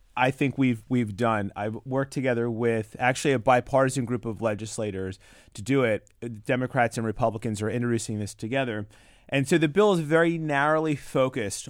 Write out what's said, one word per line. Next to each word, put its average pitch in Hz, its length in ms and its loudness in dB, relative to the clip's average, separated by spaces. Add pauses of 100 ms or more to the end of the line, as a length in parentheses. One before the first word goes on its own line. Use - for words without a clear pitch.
(160)
I 131 140 2
think 135 280 0
we've, 127 300 2
we've 117 280 0
done. 107 380 0
I've 107 300 -6
worked 135 280 -4
together 120 380 0
with 113 480 -2
actually 131 340 2
a 127 60 2
bipartisan 131 680 2
group 120 200 -4
of 110 180 -6
legislators 104 760 -4 (360)
to 104 80 -12
do 131 220 2
it. 107 240 0 (360)
Democrats 123 520 0
and 113 100 -2
Republicans 110 560 -2
are 107 80 -2
introducing 117 480 -2
this 104 160 -8
together. 113 520 -4 (420)
And 135 180 0
so 175 120 4
the 156 100 4
bill 202 240 4
is 170 80 2
very 165 380 2
narrowly 156 580 0
focused 131 720 -2